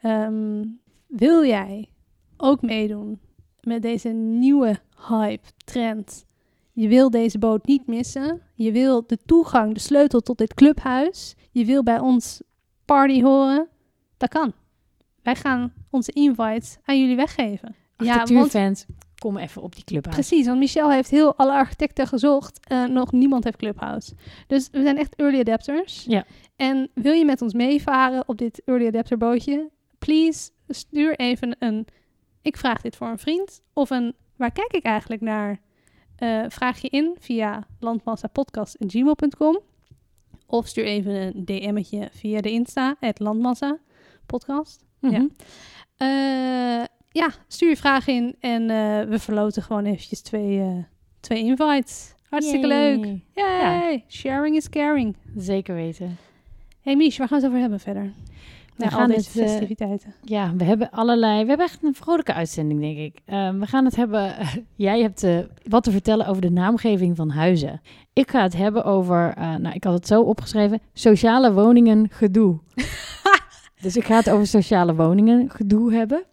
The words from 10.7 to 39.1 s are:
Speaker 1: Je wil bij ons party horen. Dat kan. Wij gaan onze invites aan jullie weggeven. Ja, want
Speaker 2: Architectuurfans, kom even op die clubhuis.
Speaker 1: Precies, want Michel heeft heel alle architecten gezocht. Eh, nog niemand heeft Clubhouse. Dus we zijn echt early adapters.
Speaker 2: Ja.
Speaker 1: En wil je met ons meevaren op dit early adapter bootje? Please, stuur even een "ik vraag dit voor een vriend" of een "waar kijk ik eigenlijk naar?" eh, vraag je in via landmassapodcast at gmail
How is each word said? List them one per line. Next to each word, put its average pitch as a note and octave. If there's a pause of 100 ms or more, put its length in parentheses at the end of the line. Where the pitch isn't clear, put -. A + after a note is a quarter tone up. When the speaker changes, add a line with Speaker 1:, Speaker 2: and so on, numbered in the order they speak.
Speaker 1:
Je A#3+
wil C4
bij A#3
ons B3+ (440)
party C4+
horen. C4+ (500)
Dat B3
kan. D4+ (720)
Wij B3
gaan B3 (160)
onze B3+
invites A#3
aan C#4
jullie B3+
weggeven. A3+ (220)
Ja, A3+
want A#3+ (100)
Speaker 2:
Architectuurfans, A3+ (320)
kom G3+
even -
op F3
die -
clubhuis. D#3
Speaker 1:
Precies, C#4+
want B3+
Michel D4
heeft C4
heel D4
alle C4+
architecten C#4
gezocht. C#4
Eh, B3+
nog B3+
niemand B3+
heeft A3+
Clubhouse. - (340)
Dus C4+
we C4+
zijn C#4+
echt D4
early C#4+
adapters. C4
Speaker 2:
Ja. G#3+ (300)
Speaker 1:
En C4+
wil C4+
je E4
met C4+
ons A3
meevaren C4
op A3
dit A#3
early B3
adapter A3+
bootje? B3 (300)
Please, D#4 (180)
stuur D4+
even B3
een A3 (540)
"ik -
vraag A#3+
dit A#3
voor A#3+
een A3+
vriend" F4+ (120)
of C#4+
een B3 (240)
"waar A#3+
kijk A4
ik F4
eigenlijk G#3+
naar?" G#3 (560)
eh, A3+
vraag B3+
je C4
in D#4+
via G#3+ (120)
landmassapodcast A3+
at G3
gmail C4+